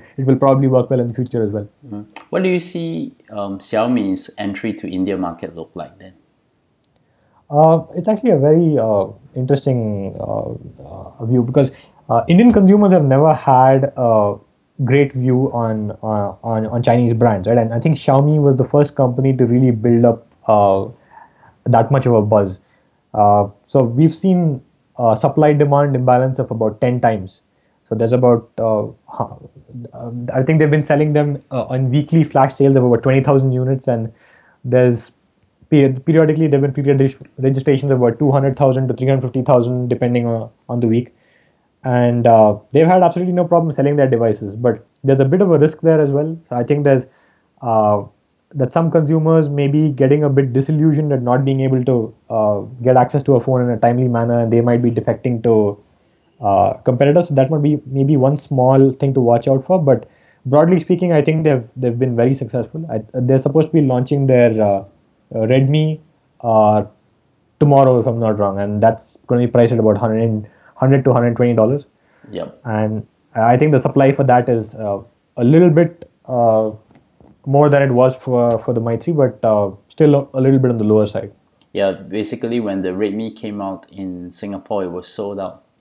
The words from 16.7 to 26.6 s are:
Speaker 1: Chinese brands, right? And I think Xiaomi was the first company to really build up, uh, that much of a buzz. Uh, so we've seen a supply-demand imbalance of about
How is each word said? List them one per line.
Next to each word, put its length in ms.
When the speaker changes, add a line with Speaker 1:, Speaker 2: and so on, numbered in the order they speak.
Speaker 1:
Chinese 300
brands, 340
right? 100
And 160
I 60
think 160
Xiaomi 460
was 160
the 80
first 300
company 400
to 100
really 260
build 320
up, 240
uh, 420
that 260
much 140
of 80
a 80
buzz. 400
Uh, 360
so 180
we've 320
seen 460
a 220
supply-demand 760
imbalance 440
of 120
about 280